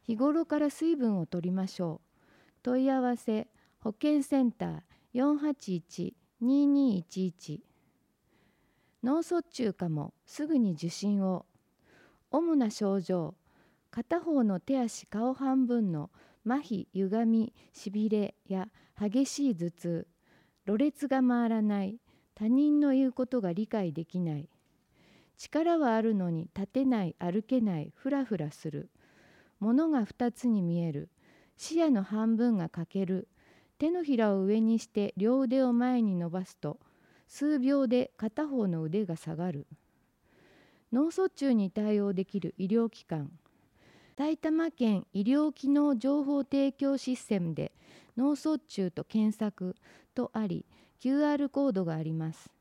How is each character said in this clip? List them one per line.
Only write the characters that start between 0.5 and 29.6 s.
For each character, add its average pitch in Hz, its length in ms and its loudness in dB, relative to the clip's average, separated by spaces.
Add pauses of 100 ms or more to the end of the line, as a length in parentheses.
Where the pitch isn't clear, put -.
ら 294 120 0
水 320 260 0
分 226 240 0
を 160 80 -2
取 180 220 -4
り - 20 -2
ま 185 160 -2
し - 140 -12
ょ 165 220 -6
う。 - 40 -20 (560)
問 254 200 0
い 269 60 4
合 269 120 2
わ 247 160 0
せ、 220 300 -2 (340)
保 214 120 -4
健 302 300 2
セ 269 180 2
ン 240 100 4
タ - 140 -6
ー、 160 160 -8 (320)
四 285 240 2
八 285 380 -4
一、 - 400 -8 (240)
二 277 260 4
二 277 320 4
一 185 300 -4
一。 - 340 -10 (1400)
脳 294 180 2
卒 339 300 -2
中 220 220 -2
か 175 160 -4
も、 151 240 -4 (120)
す 294 220 -8
ぐ 311 100 2
に 214 140 4
受 170 180 -4
診 196 360 -2
を。 185 200 -2 (840)
主 330 240 2
な 233 160 2
症 196 300 0
状、 170 340 -2 (540)
片 330 320 -4
方 302 240 2
の 190 160 0
手 269 180 -2
足 - 260 -4
顔 240 280 -2
半 262 320 0
分 233 260 0
の 156 180 -4 (360)
麻 233 100 0
痺、 233 380 -4
歪 196 320 0
み、 226 280 2 (200)
し - 180 -10
び 214 160 0
れ 208 280 0 (120)
や 190 220 -4 (300)
激 214 260 2
し 285 260 -2
い 185 40 0
頭 170 160 -4
痛、 - 360 -6 (580)
ろ 208 120 0
れ 285 140 2
つ - 160 -8
が 269 140 2
回 240 280 2
ら 226 120 0
な 208 220 0
い、 208 160 -8 (340)
他 214 140 -4
人 294 320 4
の 285 140 4
言 262 160 2
う - 20 -2
こ 254 160 -4
と 247 140 -2
が 175 120 -2
理 208 140 -2
解 190 240 -2
で 160 140 -8
き - 140 -6
な 156 180 -2
い、 147 120 -10 (880)
力 330 400 0
は 247 180 2
あ 226 60 2
る 220 140 2
の 180 140 0
に 165 260 -4
立 196 120 -6
て 262 180 -2
な 233 200 2
い、 151 140 -6
歩 180 240 -2
け 254 180 0
な 180 200 0
い、 156 140 -10
ふ - 140 -6
ら 277 140 0
ふ 214 140 -4
ら 151 140 -6
す - 200 -10
る、 147 180 -10 (720)
物 262 300 2